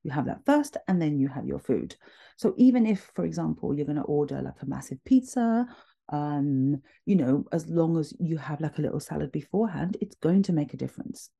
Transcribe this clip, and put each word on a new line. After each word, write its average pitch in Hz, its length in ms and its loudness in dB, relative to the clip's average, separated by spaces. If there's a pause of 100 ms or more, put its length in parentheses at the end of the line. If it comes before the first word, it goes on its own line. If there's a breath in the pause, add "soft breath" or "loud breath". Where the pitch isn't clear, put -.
You 156 80 -8
have 139 160 -4
that - 220 -6
first, 294 300 2 (100)
and 185 120 2
then 147 200 2
you 135 80 2
have 135 180 -6
your 139 140 -4
food. - 360 -2 (420 loud breath)
So - 200 0
even 247 300 6
if, 202 260 -2
for 185 100 -2
example, 160 520 -2
you're 147 100 -2
gonna 147 160 -2
order, 143 400 -2
like, 135 220 -10
a - 20 -8
massive 135 400 -8
pizza, 240 640 2 (420 loud breath)
um, 143 720 0 (240 soft breath)
you 202 100 2
know, 139 360 2
as 160 160 -2
long 165 320 2
as 147 200 -4
you 165 180 -2
have, 147 240 -8
like, 156 180 -4
a - 20 -2
little - 180 -2
salad 147 320 -6
beforehand, 180 720 -2
it's 202 140 -8
going 185 280 4
to 185 100 2
make 147 200 0
a 131 40 -12
difference. - 520 -10 (100)